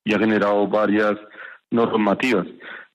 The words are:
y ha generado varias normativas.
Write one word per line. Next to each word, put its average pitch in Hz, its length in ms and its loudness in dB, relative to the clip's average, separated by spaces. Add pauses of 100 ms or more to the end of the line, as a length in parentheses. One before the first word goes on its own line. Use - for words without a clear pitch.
y 107 80 0
ha 104 60 2
generado 104 500 2
varias 104 460 2 (560)
normativas. 110 760 0 (480)